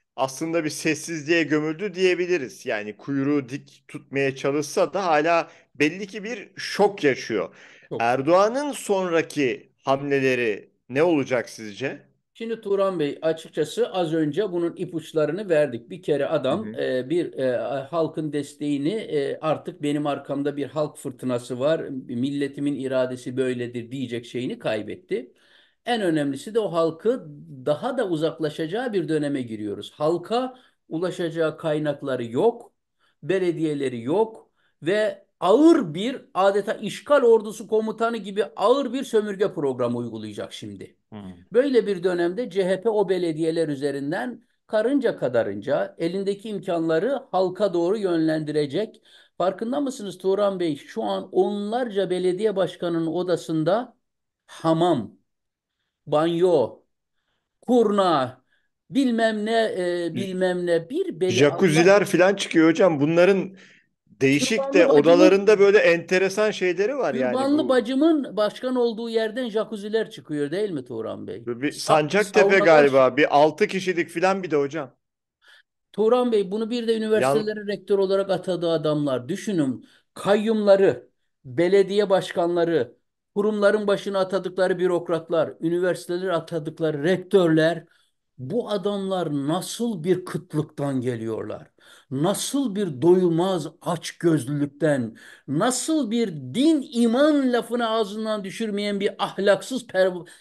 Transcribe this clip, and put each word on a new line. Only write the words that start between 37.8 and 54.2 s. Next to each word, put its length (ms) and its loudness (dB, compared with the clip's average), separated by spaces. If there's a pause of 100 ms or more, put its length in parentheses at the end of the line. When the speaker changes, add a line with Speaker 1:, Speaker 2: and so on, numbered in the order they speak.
Speaker 2:
gibi 260 -4 (120)
ağır 380 2
bir 100 -4
sömürge 500 0
programı 440 -2
uygulayacak 560 -10
şimdi. 420 -16 (140)
Speaker 1:
Hmm. 100 -16 (340)
Speaker 2:
Böyle 340 2
bir 160 -4
dönemde 460 -2
C 200 -2
H 120 -2
P 80 -2
o 200 0
belediyeler 580 -2
üzerinden 760 -6 (240)
karınca 500 0
kadarınca 800 -2
elindeki 520 -4
imkanları 840 -2
halka 420 0
doğru 240 0
yönlendirecek. 1040 -2 (360)
Farkında 420 -2
mısınız 380 -6
Turan 420 0
Bey? 160 -2
Şu 280 -10
an 280 -4
onlarca 800 -2
belediye 460 0
başkanının 520 -2
odasında 920 -2 (500)